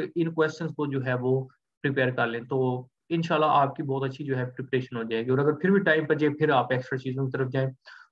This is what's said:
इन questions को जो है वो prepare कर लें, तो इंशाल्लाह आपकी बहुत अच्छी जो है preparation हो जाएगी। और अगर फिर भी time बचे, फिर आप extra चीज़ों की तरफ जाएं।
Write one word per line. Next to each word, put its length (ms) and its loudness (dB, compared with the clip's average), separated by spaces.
इन 140 0
questions 400 -2
को 160 -4
जो 140 -2
है 140 0
वो 360 0
prepare 300 0
कर 160 0
लें, 180 -6
तो 440 -2
इंशाल्लाह 400 2
आपकी 340 2
बहुत 200 -2
अच्छी 200 -6
जो 120 -2
है 100 -2
preparation 520 -4
हो 60 -4
जाएगी। 280 -2
और 80 4
अगर 140 4
फिर 180 2
भी 80 6
time 260 2
बचे, 240 2
फिर 220 0
आप 200 4
extra 280 -2
चीज़ों 260 -4
की 120 -4
तरफ 100 0
जाएं। 260 -2